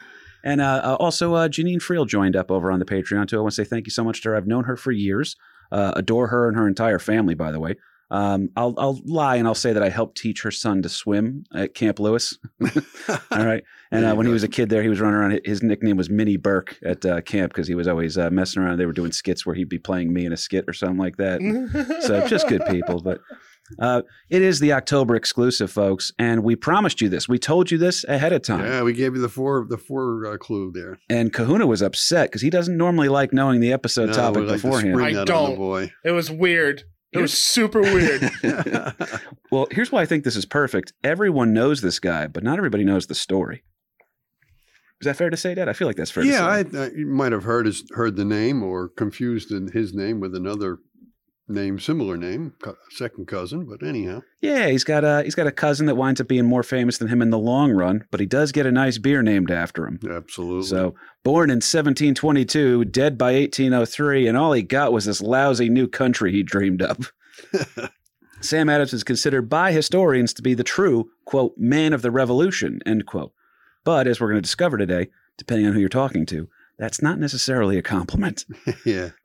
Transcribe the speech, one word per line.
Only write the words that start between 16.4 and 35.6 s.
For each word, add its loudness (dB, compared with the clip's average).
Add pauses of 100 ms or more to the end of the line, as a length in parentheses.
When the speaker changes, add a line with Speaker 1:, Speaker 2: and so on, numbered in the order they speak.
Speaker 1:
at, -4
uh, 0
camp -4
'cause -4
he -2
was -2
always, -2
uh, 0
messing 0
around. -2
They 0
were -4
doing -4
skits -4
where -4
he'd -4
be -8
playing -4
me -2
in -4
a -6
skit -4
or -6
something -4
like -4
that. -2
Speaker 3:
<laughs> -4
Speaker 1:
So 0
just 0
good 0
people. -2
But, -4 (580)
uh, 0 (260)
it 2
is 4
the 4
October 2
exclusive, 0
folks. 0
And 2
we 2
promised 0
you 2
this. -2
We 2
told 2
you 0
this 0
ahead 0
of 0
time. -2
Speaker 2:
Yeah, -2
we 2
gave 0
you -4
the -2
four, -2
the -6
four, -6
uh, -8
clue -6
there. -12 (100)
Speaker 1:
And 0
Kahuna 2
was 2
upset 0
'cause -6
he 0
doesn't 0
normally 2
like 2
knowing 4
the 4
episode 0
Speaker 2:
No, 0
Speaker 1:
topic 2
Speaker 2:
we -2
like -2
to -4
Speaker 1:
beforehand. 2
Speaker 2:
spring 0
Speaker 3:
I -2
Speaker 2:
that 0
on 4
the 0
Speaker 3:
don't. -4
Speaker 2:
boy. -4 (120)